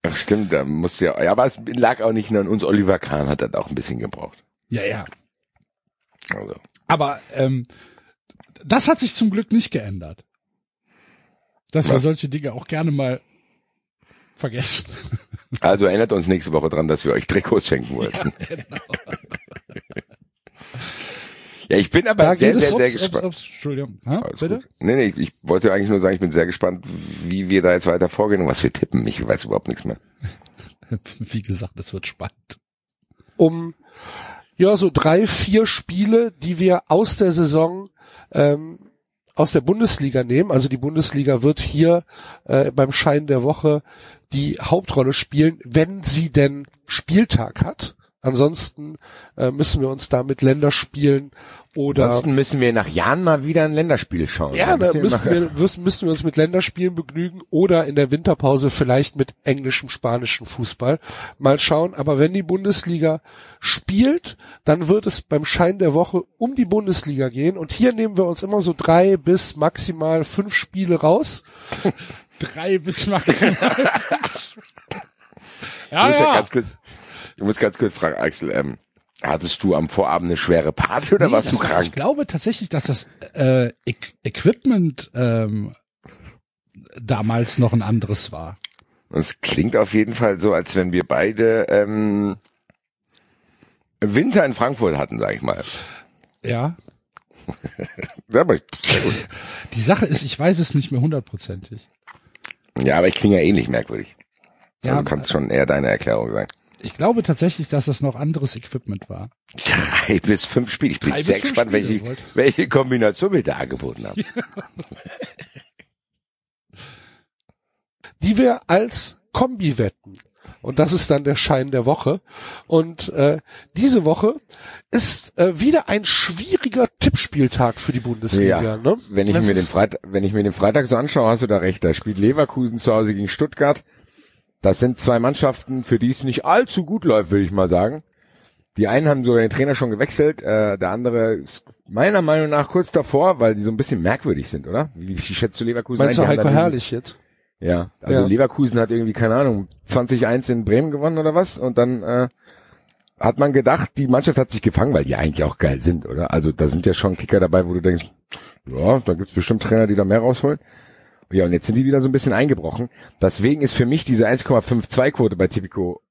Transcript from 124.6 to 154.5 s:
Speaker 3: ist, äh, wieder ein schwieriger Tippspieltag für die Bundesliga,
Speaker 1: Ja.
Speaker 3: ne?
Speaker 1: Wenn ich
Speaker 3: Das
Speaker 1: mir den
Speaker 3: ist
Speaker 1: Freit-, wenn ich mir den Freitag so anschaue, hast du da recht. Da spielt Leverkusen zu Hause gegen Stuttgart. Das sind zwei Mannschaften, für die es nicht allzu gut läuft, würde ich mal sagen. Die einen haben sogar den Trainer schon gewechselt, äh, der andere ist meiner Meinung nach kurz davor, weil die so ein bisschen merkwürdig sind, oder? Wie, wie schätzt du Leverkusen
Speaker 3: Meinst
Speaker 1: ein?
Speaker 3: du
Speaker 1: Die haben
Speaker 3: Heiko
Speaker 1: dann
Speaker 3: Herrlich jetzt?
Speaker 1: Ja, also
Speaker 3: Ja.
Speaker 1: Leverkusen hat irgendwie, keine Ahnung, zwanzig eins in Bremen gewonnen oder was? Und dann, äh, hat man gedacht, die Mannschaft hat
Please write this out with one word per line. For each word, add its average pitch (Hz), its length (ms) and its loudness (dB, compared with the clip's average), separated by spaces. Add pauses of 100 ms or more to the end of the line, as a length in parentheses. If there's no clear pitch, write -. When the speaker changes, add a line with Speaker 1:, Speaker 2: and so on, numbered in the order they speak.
Speaker 3:
ist, - 480 -2
äh, 175 220 2
wieder 302 300 2
ein 208 160 0
schwieriger 240 840 0 (120)
Tippspieltag - 800 0
für - 120 -4
die 127 80 -2
Bundesliga, 104 640 2
Speaker 1:
Ja. 110 140 -4
Speaker 3:
ne? 135 200 2 (140)
Speaker 1:
Wenn 101 160 0
ich 104 80 2
Speaker 3:
Das 110 100 4
Speaker 1:
mir 101 80 4
den 95 80 2
Speaker 3:
ist 85 80 -4
Speaker 1:
Freit-, 101 320 0
wenn 98 220 -2
ich 98 100 -2
mir 107 80 2
den 101 120 0
Freitag 110 340 2
so 120 100 2
anschaue, 127 320 2
hast 117 140 2
du 123 40 -2
da 104 100 2
recht. 92 260 -2
Da 85 100 2
spielt 104 240 -6
Leverkusen 123 640 0
zu 120 160 2
Hause 107 180 2
gegen 101 140 -4
Stuttgart. 143 560 0 (800)
Das 95 180 2
sind 123 180 0
zwei 120 220 2
Mannschaften, 131 640 -2
für 120 160 0
die 120 100 2
es 131 140 -4
nicht 127 220 -4
allzu 196 380 2
gut 175 220 -6
läuft, 107 240 2
würde 98 160 2
ich 85 60 -6
mal 95 180 2
sagen. 104 320 0 (760)
Die 104 120 2
einen 131 200 2
haben 139 160 2
sogar 117 180 4
den 110 100 2
Trainer 139 240 0
schon 123 160 -2
gewechselt, 147 500 0
äh, 104 380 0
der 92 100 -2
andere 113 460 0
ist 71 280 -14 (240)
meiner 175 360 2
Meinung 156 260 2
nach 147 200 0
kurz 180 220 0
davor, 160 480 2
weil 113 140 4
die 104 80 -4
so 104 80 -2
ein 110 80 -4
bisschen 107 240 -2
merkwürdig 90 480 -2
sind, 69 180 -8
oder? 135 280 -4
Wie, 87 140 -12
wie 95 120 -6
schätzt - 400 -4
du 117 40 -4
Leverkusen 117 380 -2
Speaker 3:
Meinst 139 140 2
Speaker 1:
ein? 165 60 4
Speaker 3:
du - 20 4
Speaker 1:
Die - 60 2
haben - 80 2
Speaker 3:
Heiko 147 100 4
Speaker 1:
dann 139 80 6
Speaker 3:
Herrlich 156 320 0
jetzt? - 300 -10 (420)
Speaker 1:
Ja, 87 300 -2 (100)
also 135 220 2
Speaker 3:
Ja. 98 40 2
Speaker 1:
Leverkusen 120 540 2
hat 113 100 0
irgendwie, 113 220 0
keine 113 220 0
Ahnung, 120 340 0 (160)
zwanzig 123 420 0
eins 123 220 -2
in 117 160 -2
Bremen 127 260 2
gewonnen 147 260 -2
oder 156 180 0
was? 185 220 0
Und 123 200 -2
dann, 120 260 0
äh, 123 240 0 (880)
hat 214 220 0
man 143 140 4
gedacht, 135 440 2
die 139 100 0
Mannschaft 131 300 4
hat 131 140 0